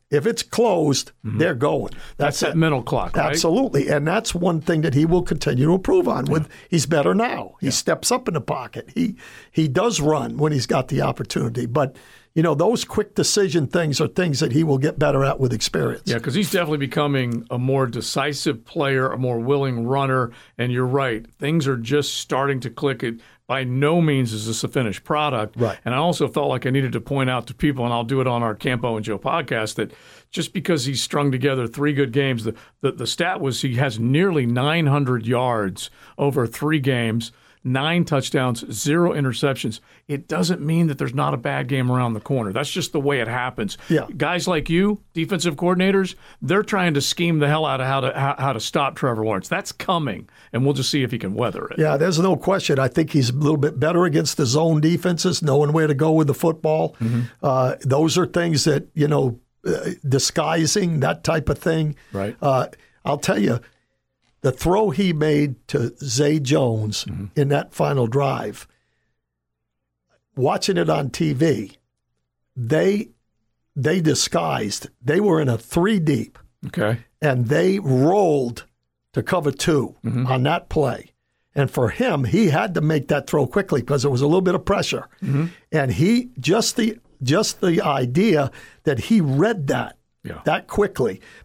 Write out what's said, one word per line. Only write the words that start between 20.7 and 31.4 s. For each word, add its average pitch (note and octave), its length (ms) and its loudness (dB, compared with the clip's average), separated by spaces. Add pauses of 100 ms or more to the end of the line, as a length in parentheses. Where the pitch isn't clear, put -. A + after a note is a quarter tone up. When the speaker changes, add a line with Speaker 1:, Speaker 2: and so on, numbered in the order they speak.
Speaker 2:
you're B2+ 160 0
right, B2+ 380 -2 (140)
things D3+ 280 0
are C3+ 120 0
just B2+ 380 -2
starting C#3 440 -2
to B2 100 -6
click. C#3 320 -4
It A#2 180 -6 (280)
by C3 140 -2
no C#3 380 2
means C3+ 320 2
is G#2+ 160 -6
this A2 160 -4
a - 40 -2
finished A2+ 360 -2
product. C#3+ 520 -2
Speaker 1:
Right. A#2 280 -2
Speaker 2:
And A#2+ 100 -2
I B2+ 40 0
also E3+ 280 0
felt C#3+ 220 0
like B2+ 180 -2
I C3 40 0
needed C3 240 2
to A#2 60 -2
point C3+ 300 -2
out B2+ 160 -2
to - 80 -14
people, B2+ 300 0
and A#2+ 100 0
I'll A#2+ 80 0
do C3 180 0
it B2+ 60 2
on A#2+ 160 0
our A2 140 -2
Campo B2 400 -2
and A2 80 -4
Joe G#2 160 -4
podcast, B2 560 -2
that G#2+ 160 -4 (400)
just - 200 -6
because D#3+ 340 -2
he's C3+ 140 -4
strung C#3+ 300 -2
together C3 380 0